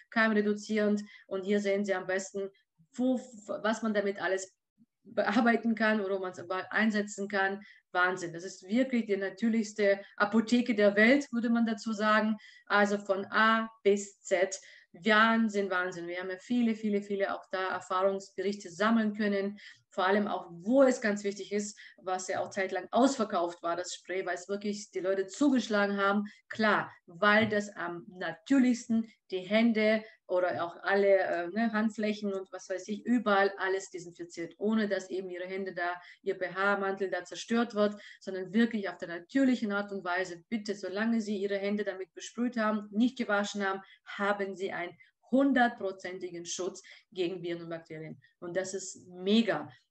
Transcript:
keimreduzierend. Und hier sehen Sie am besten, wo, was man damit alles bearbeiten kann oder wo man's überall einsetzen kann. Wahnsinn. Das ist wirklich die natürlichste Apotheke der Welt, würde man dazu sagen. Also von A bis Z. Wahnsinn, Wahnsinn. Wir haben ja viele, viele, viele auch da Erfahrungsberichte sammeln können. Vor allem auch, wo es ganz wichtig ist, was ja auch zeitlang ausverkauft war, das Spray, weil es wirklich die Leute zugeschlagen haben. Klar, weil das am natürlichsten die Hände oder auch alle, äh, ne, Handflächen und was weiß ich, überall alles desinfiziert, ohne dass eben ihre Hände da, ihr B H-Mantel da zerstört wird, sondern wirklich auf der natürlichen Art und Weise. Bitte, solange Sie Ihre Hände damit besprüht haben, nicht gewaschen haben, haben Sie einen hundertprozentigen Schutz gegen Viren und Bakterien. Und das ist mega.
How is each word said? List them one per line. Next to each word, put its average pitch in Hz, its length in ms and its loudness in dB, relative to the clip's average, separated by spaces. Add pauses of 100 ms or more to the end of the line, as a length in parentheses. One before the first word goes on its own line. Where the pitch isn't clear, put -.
(120)
keimreduzierend. 208 880 2 (240)
Und 190 200 -6
hier 202 160 2
sehen 196 240 0
Sie 190 100 0
am 180 100 -6
besten, 196 420 -4 (440)
wo, 254 280 0 (440)
was 220 180 0
man 220 140 -2
damit 202 260 0
alles 190 340 -2 (500)
bearbeiten 226 720 2
kann 214 240 2
oder 196 180 0
wo 190 40 -4
man's 180 160 -6
überall 180 320 -6
einsetzen 208 580 0
kann. 202 340 0 (300)
Wahnsinn. 180 420 0
Das 170 100 -10
ist 190 240 -14
wirklich 233 380 0
die 196 120 0
natürlichste 202 840 0 (140)
Apotheke 226 580 2
der 202 220 4
Welt, 247 360 6
würde 233 200 -2
man 233 140 4
dazu 220 280 -4
sagen. 214 440 2 (280)
Also 202 320 4
von 196 280 -2
A 220 440 2 (140)
bis 202 380 2
Z. 185 380 0 (340)
Wahnsinn, 214 760 4
Wahnsinn. 180 380 -2
Wir 175 120 -6
haben 185 120 -6
ja 185 60 -6
viele, 240 360 0
viele, 208 300 -2
viele 196 320 -2
auch - 160 -12
da 185 160 -2
Erfahrungsberichte 190 1040 -2
sammeln 214 420 2
können. 208 460 -2 (300)
Vor 185 180 0
allem 202 200 2
auch, 180 220 -6
wo 196 320 2
es 254 200 4
ganz 202 220 -2
wichtig 202 280 -6
ist, 208 260 -6 (200)
was 185 300 -6
ja 185 120 -4
auch 185 100 -6
zeitlang 190 400 -4
ausverkauft 208 720 0
war, 170 140 -2
das 180 180 -6
Spray, 180 320 -8
weil 180 80 -4
es 180 160 -10
wirklich 202 400 -6
die 185 120 -6
Leute 190 260 0
zugeschlagen 214 680 2
haben. 202 280 2 (240)
Klar, 196 420 0 (140)
weil 208 420 4
das 208 280 -2
am 175 320 -8
natürlichsten 226 1000 2 (220)
die 185 120 -4
Hände 214 600 2 (220)
oder 180 380 0
auch - 180 -6
alle, 196 380 4
äh, 175 300 0
ne, 220 240 0
Handflächen 214 600 -2
und 190 180 -8
was - 180 -14
weiß 180 180 -6
ich, 208 180 -8
überall 202 520 4
alles 190 340 -2
desinfiziert, 170 640 -12
ohne 214 300 0
dass 190 240 -4
eben 185 180 -6
ihre 180 160 -8
Hände 190 300 -6
da, 175 260 -4 (220)
ihr 190 160 -4
B 180 80 -2
H-Mantel 196 640 0
da 180 120 -4
zerstört 233 520 -2
wird, 208 260 2 (180)
sondern 185 320 -8
wirklich 220 380 2
auf 175 80 -10
der 175 120 -10
natürlichen 226 640 0
Art 202 180 -2
und 196 120 -8
Weise. 175 460 -4
Bitte, 208 240 -6
solange 208 480 -2
Sie 208 160 -4
Ihre 196 200 -2
Hände 202 260 -2
damit 190 320 -8
besprüht 233 420 -6
haben, 214 320 -2
nicht 226 260 2
gewaschen 208 480 -2
haben, 190 180 -2 (240)
haben 196 500 -2
Sie 180 160 -6
einen 170 260 -10 (320)
hundertprozentigen 190 1160 0
Schutz 185 360 -6 (300)
gegen 175 320 -4
Viren 170 200 -6
und 165 60 -12
Bakterien. 160 500 -12 (200)
Und 175 160 -10
das 190 180 -4
ist - 360 -12
mega. 180 600 0 (220)